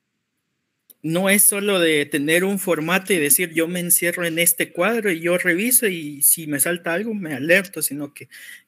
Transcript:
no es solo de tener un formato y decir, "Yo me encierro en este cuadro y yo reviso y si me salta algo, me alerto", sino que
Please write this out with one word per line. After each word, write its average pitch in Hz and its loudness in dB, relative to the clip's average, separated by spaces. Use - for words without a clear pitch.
no 175 0
es 202 6
solo 202 2
de 156 4
tener 156 2
un 196 0
formato 180 0
y 185 2
decir, 160 0
"Yo 160 2
me 180 -4
encierro 175 0
en 165 -2
este 170 2
cuadro 208 0
y 165 -2
yo 170 0
reviso 202 0
y 147 -6
si 160 0
me 147 -2
salta 175 -2
algo, 220 -4
me 180 -6
alerto", 165 0
sino 143 -8
que - -20